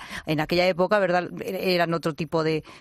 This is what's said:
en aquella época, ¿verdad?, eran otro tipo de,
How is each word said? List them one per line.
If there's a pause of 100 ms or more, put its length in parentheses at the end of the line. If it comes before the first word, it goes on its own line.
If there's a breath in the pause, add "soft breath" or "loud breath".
(260 loud breath)
en
aquella
época,
¿verdad?, (160)
eran
otro
tipo
de, (160 loud breath)